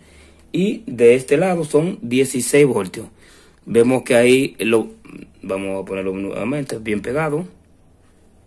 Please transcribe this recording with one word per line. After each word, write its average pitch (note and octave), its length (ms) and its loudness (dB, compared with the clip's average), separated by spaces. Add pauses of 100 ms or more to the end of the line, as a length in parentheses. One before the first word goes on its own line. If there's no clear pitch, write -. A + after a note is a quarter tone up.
(520)
Y F#3+ 360 -2
de A#2+ 260 6
este C3 240 0
lado F3 280 0
son E3 360 -2
dieciséis C3 640 2
voltios. G#2+ 400 -4 (600)
Vemos A#2+ 340 2
que B2+ 140 0
ahí B2 420 4
lo, A2 300 0 (560)
vamos F#2+ 360 -6
a F#2 60 -8
ponerlo F#2+ 280 -6
nuevamente A2+ 640 -6
bien G#2+ 240 -6
pegado. D3+ 420 -4 (1000)